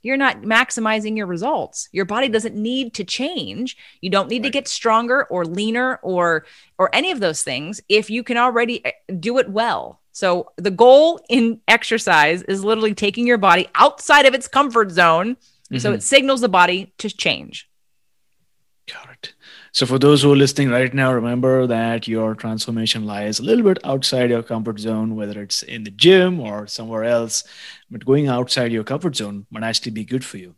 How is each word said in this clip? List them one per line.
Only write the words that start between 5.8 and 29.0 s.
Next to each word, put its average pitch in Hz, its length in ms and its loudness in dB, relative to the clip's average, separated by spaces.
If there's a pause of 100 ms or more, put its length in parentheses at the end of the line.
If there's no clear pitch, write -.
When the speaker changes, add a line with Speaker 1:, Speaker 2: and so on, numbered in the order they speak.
Speaker 1:
or, 175 420 0 (320)
or - 180 2
any 349 180 0
of 262 80 -6
those 165 220 -2
things 147 460 -8
if 208 220 0
you 233 120 -6
can 233 140 -6
already, 240 480 -2
eh, - 80 -6 (260)
do 190 200 -2
it 240 100 0
well. 190 540 -4 (100)
So 180 440 -2
the 180 140 -4
goal 262 480 6 (120)
in 233 360 0
exercise 180 760 2
is 196 200 -4
literally 220 300 0
taking 214 340 -2
your 240 120 4
body 185 360 4
outside 285 520 4
of 262 80 6
its - 140 -6
comfort 233 420 0
zone. 175 480 2 (320)
So 131 200 -2
Speaker 2:
Mm-hmm. 233 60 0
Speaker 1:
it 208 60 -8
signals 269 380 2
the 240 80 0
body 180 480 2
to 214 140 -8
change. - 580 -6 (1200)
Speaker 2:
Got - 220 -20
it. - 220 -20 (380)
So - 140 0
for 131 120 0
those 143 240 6
who 143 100 6
are 139 40 8
listening 139 340 2
right 127 220 0
now, 131 200 2
remember 127 540 0
that 117 420 -2
your 110 260 -2
transformation 110 720 -6
lies 104 320 -6
a 110 40 -8
little 226 220 2
bit 190 200 4
outside 131 460 0
your 117 120 0
comfort 113 380 -6
zone, 110 340 -4
whether 104 280 -8
it's - 200 -6
in 113 220 -12
the 101 60 -12
gym 180 500 4
or 104 260 -10
somewhere 113 380 -8
else. 117 400 -2 (460)
But 117 140 -14
going 139 240 2
outside 123 440 -2
your 110 120 -2
comfort 151 320 -4